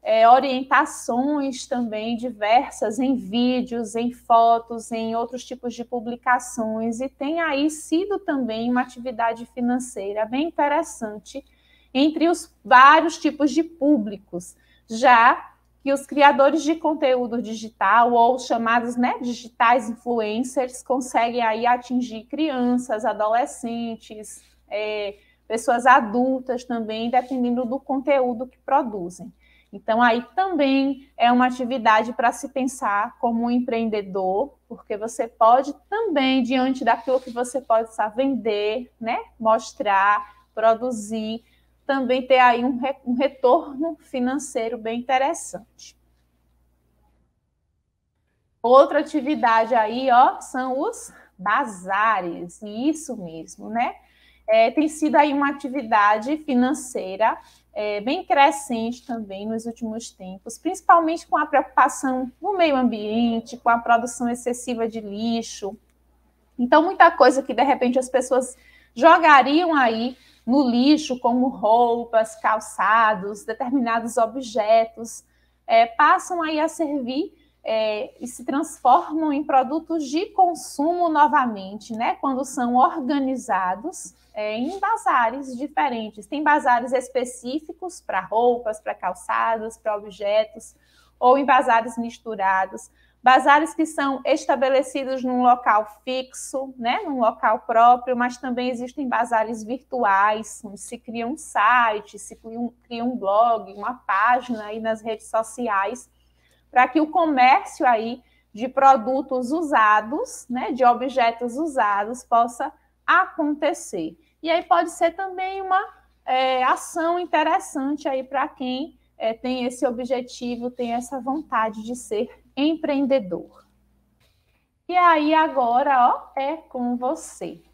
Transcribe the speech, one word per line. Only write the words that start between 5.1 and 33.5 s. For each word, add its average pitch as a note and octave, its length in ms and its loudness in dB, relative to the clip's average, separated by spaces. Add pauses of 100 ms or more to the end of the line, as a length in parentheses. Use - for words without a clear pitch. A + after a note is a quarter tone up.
outros A#3+ 300 -6
tipos B3 300 -10
de A#3+ 100 -10
publicações, A#3 1160 -4
e C4+ 80 -6
tem D#4 320 -6
aí D4 280 0
sido F4+ 500 -4
também A#3+ 520 -4
uma B3 100 0
atividade A#3 640 -4
financeira A#3+ 800 -4
bem C4 220 -2
interessante C#4+ 960 -4 (500)
entre D4+ 360 2
os - 340 -4
vários D4 540 6
tipos C#4+ 340 0
de C#4+ 100 0
públicos, G#3+ 920 -2 (320)
já A#3+ 640 4 (340)
que C#4 100 0
os C#4 120 -4
criadores C#4 580 4
de D#4 120 0
conteúdo B3+ 680 0
digital, A3 720 2
ou A#3+ 240 4
chamados, A#3 580 -2
né, B3+ 260 0
digitais A#3+ 680 0
influencers, A#3+ 920 -4
conseguem A#3+ 580 -2
aí A3+ 240 0
atingir A#3+ 600 -2
crianças, B3 800 -2
adolescentes, A3+ 1400 -4 (260)
é, G#3 480 -6 (300)
pessoas A#3+ 380 0
adultas B3+ 760 2
também, A3+ 460 -6
dependendo B3+ 560 -2
do B3+ 140 -6
conteúdo C4 680 -2
que - 140 -20
produzem. G#3 720 -4 (400)
Então, A3 300 -2
aí A#3+ 240 2 (100)
também C#4 800 0
é A#3+ 160 2
uma B3 140 4
atividade A#3+ 680 0
para A#3 180 0
se - 180 -10
pensar A#3+ 680 -4
como A#3 240 0
um A#3+ 80 0